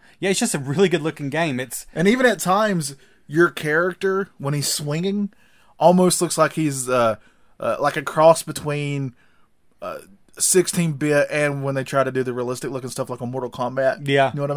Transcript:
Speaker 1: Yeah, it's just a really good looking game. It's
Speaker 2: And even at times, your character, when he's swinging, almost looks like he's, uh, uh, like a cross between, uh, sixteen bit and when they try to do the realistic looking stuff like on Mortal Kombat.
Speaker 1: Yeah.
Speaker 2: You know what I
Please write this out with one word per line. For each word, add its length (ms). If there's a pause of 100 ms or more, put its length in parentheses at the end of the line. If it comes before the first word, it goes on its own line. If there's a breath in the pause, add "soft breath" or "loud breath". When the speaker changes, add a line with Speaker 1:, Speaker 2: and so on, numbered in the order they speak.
(200 soft breath)
Speaker 1:
Yeah, 120
it's 80
just 160
a 40
really 300
good 120
looking 280
game. 300
It's 340
Speaker 2:
And 140
even 180
at 140
times, 560 (320 soft breath)
your 220
character, 880
when 160
he's 180
swinging, 600 (480 soft breath)
almost 420
looks 160
like 160
he's, 360
uh, 260 (440 soft breath)
uh, 200
like 180
a 60
cross 400
between, 720 (680)
uh, 180 (380)
sixteen 540
bit 400
and 320
when 120
they 100
try 180
to 80
do 100
the 120
realistic 360
looking 200
stuff 200
like 120
on 100
Mortal 180
Kombat. 560
Speaker 1:
Yeah. 280
Speaker 2:
You 20
know 60
what 100
I 60